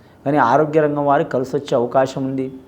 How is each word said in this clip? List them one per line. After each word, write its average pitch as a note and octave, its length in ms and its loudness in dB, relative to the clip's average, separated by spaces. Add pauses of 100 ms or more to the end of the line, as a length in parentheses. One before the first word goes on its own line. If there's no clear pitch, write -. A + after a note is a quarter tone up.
(280)
కానీ D3 100 0
ఆరోగ్య D3 420 4
రంగం D3 300 0
వారికి D#3+ 200 2
కలిసి C3 260 -4
వచ్చే - 240 -4
అవకాశం C3+ 440 0
ఉంది. C3 220 -4 (220)